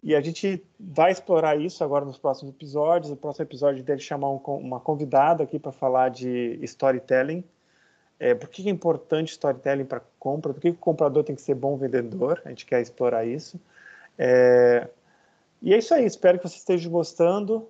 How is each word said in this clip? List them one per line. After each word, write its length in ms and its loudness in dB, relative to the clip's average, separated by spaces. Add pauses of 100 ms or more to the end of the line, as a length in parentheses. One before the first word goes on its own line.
e 120 0
a 60 4
gente 420 -6 (160)
vai 320 2
explorar 480 0
isso 240 -6
agora 220 -2
nos 140 -14
próximos 340 -4
episódios. 580 -2
O 60 -10
próximo 260 -8
episódio 400 -2
deve 200 -4
chamar 260 -6
um 80 -4
con-, 220 -8
uma 200 -10
convidada 640 2
aqui 140 -6
pra 140 -10
falar 380 0
de 520 -6
storytelling. 840 0 (760)
É, 160 2
por 140 -12
que 180 -8
é 40 0
importante 600 -2
storytelling 540 -2
pra 140 -8 (200)
compra? 340 -6
Por 80 -12
que 100 2
que 60 -6
o 20 -20
comprador 440 2
tem 120 -6
que 60 -18
ser 140 -2
bom 200 -4
vendedor? 720 -2
A 40 -16
gente 180 -18
quer 120 0
explorar 460 -2
isso. 340 -10 (560)
É... 720 6 (720)
e 140 2
é 60 6
isso 120 -2
aí. 140 4
Espero 320 4
que 100 -8
vocês 120 -12
estejam 320 -2
gostando. 800 0